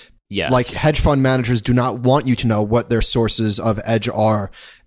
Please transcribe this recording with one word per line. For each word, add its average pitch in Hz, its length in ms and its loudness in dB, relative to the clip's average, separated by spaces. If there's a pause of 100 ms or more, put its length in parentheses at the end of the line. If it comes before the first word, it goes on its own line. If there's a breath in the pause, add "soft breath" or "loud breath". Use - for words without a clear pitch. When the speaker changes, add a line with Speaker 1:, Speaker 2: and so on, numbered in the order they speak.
(340 loud breath)
Speaker 1:
Yes. 95 160 -2
Speaker 2:
like, 123 180 2
hedge - 340 0
fund 143 200 2
managers 127 400 0
do 123 120 0
not 123 260 0
want 127 260 2
you 123 120 2
to - 100 -4
know 107 140 2
what 113 280 0
their 113 120 2
sources 110 580 0
of 107 240 -2
edge 110 240 -2
are, 104 420 0 (380 loud breath)